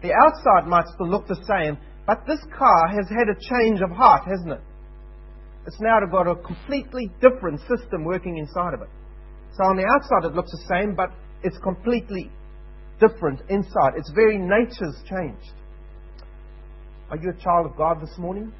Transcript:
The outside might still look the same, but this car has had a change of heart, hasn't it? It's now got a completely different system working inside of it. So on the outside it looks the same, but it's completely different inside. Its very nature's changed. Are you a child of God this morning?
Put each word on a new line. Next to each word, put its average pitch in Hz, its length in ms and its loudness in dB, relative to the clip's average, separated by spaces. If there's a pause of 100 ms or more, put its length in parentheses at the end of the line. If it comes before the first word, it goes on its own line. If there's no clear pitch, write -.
The 175 100 -2
outside 214 560 6
might 170 200 2
still 175 200 -6
look 208 180 -2
the 180 220 -6
same, 156 300 -2 (280)
but 226 200 -2
this 294 180 -4 (120)
car 180 320 6
has 202 200 -2
had 226 200 0
a 208 120 0
change 226 400 0
of 185 100 -2
heart, 214 380 6
hasn't 180 240 -6
it? 120 80 -10 (1040)
It's 160 140 -14
now 220 200 4 (100)
got 180 160 2
a 175 100 0
completely 240 720 -8 (100)
different 196 400 4
system - 440 -6
working 180 340 -6
inside 160 360 -6
of - 80 -10
it. - 60 -16 (680)
So 196 80 2
on 190 120 4
the 190 80 0
outside 220 460 2
it 143 40 -12
looks 180 160 -4
the - 180 -12
same, 196 260 -2
but 185 160 -2 (320)
it's 190 160 -6
completely 196 720 -4 (680)
different 170 500 2
inside. 190 480 0
Its 156 140 -10
very 214 280 4
nature's 196 680 -2
changed. 170 480 -10 (1600)
Are 147 80 -8
you 180 120 -6
a 170 40 -8
child 170 320 0
of 131 100 -10
God 156 240 0
this 156 180 -14
morning? 196 420 -10